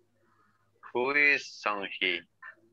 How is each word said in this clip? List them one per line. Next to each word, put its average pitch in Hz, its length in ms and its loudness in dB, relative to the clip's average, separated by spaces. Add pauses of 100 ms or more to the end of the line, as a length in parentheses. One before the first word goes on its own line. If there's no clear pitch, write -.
(960)
Who 127 160 0
is 143 320 4
Songhi? 95 800 -4 (520)